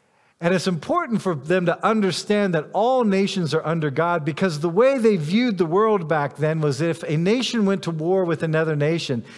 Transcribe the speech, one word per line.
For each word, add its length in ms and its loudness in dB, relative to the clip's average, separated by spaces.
And 140 2
it's 140 0
important 540 -2
for 140 -2
them 300 0
to 200 0
understand 680 0
that 180 -2
all 320 2
nations 500 0
are 120 0
under 240 -2
God 340 0
because 380 -2
the 80 0
way 280 4
they 200 4
viewed 400 0
the 80 2
world 420 2
back 300 -2
then 240 0
was 180 0
if 240 -2
a 140 -2
nation 480 0
went 180 0
to 80 -4
war 320 0
with 200 -2
another 340 0
nation, 480 -2